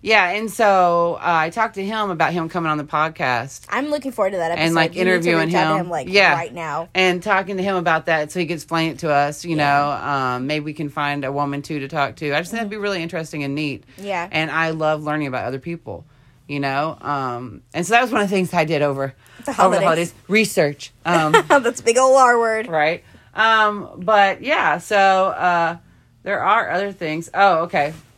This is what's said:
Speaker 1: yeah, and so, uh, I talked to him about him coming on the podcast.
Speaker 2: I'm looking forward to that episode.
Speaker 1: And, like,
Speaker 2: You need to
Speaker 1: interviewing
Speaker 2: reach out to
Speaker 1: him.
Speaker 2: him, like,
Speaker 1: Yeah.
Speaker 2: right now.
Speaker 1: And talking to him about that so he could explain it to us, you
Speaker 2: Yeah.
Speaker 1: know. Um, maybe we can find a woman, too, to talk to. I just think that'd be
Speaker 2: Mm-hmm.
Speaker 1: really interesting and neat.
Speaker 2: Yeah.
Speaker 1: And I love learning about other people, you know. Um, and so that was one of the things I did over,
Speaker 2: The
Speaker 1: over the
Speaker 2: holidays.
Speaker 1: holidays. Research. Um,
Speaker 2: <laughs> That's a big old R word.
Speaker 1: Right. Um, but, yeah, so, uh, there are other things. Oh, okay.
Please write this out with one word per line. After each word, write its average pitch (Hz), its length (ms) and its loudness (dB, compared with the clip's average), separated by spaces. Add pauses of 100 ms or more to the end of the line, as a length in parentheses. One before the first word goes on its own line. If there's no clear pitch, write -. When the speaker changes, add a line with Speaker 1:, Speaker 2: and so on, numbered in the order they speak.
Speaker 1:
yeah, 196 280 4
and 208 200 -4
so, 175 640 4
uh, - 100 -12
I 165 240 2
talked 220 260 -2
to 196 80 -6
him 214 260 -4
about 165 220 0
him 170 160 -2
coming 165 240 -2
on 151 60 0
the 143 80 -6
podcast. 147 840 -2
Speaker 2:
I'm 269 220 -4
looking 269 240 -4
forward 202 180 0
to 196 60 -4
that 165 140 -2
episode. 165 140 0
Speaker 1:
And, 165 100 2
like, 165 200 2
Speaker 2:
You 175 80 -6
need 185 60 2
to 185 60 4
Speaker 1:
interviewing 165 320 0
Speaker 2:
reach 170 80 -2
out 160 180 2
to 156 60 0
Speaker 1:
him. 175 80 -4
Speaker 2:
him, - 40 -10
like, 151 180 -4
Speaker 1:
Yeah. 185 260 4
Speaker 2:
right 165 180 -6
now. 160 420 -6
Speaker 1:
And 180 260 2
talking 190 360 -2
to 185 60 -2
him 196 120 0
about 165 300 0
that 156 260 0
so 185 80 -6
he 170 60 0
could 165 80 -4
explain 160 380 -2
it 139 80 -12
to 160 120 -2
us, 143 320 0
you 170 140 -2
Speaker 2:
Yeah. 147 80 2
Speaker 1:
know. 143 440 0
Um, 131 380 -2
maybe 151 160 -2
we 151 100 -8
can 147 140 -6
find 143 380 -4
a 135 80 -4
woman, 143 300 -4
too, 151 180 -6
to 139 80 -10
talk 143 280 -2
to. 147 160 -4
I 151 60 2
just 175 120 -6
think 233 80 -4
that'd 214 100 -4
be 214 80 -8
Speaker 2:
Mm-hmm. 202 60 -8
Speaker 1:
really 190 200 -2
interesting 160 400 -6
and 139 120 -4
neat. 147 280 -4 (140)
Speaker 2:
Yeah. 185 340 -6
Speaker 1:
And 160 180 -2
I 160 200 0
love 156 340 0
learning 151 240 -2
about 127 180 -4
other 135 140 -6
people, 135 460 -12 (420)
you 139 140 -6
know. 143 400 -2
Um, 127 640 -6 (100)
and 165 120 -2
so 214 100 2
that 240 80 6
was 226 80 -2
one 233 100 2
of 202 80 0
the 202 60 -2
things 185 180 0
I 170 120 2
did 156 160 -2
over, 139 320 -2 (260)
Speaker 2:
The - 120 -8
Speaker 1:
over - 0 -
the - 20 -6
Speaker 2:
holidays. 185 300 2
Speaker 1:
holidays. 170 300 0 (160)
Research. 180 600 0 (140)
Um, 170 280 2
Speaker 2:
<laughs> 427 160 4
That's 262 320 2
a - 20 -20
big 233 140 2
old 262 200 6
R 240 220 6
word. 220 280 0
Speaker 1:
Right. 160 360 0 (320)
Um, 214 640 2
but, 196 440 2
yeah, 175 360 0
so, 202 200 -2
uh, 180 800 2 (460)
there 190 180 -4
are 202 300 2
other 196 220 -2
things. 165 400 -6
Oh, 180 300 4
okay. 156 280 -2 (260)